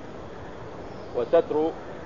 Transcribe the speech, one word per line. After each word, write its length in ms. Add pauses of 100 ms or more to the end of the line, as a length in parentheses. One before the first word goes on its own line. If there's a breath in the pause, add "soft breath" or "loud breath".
(1160)
وستر 560 (340)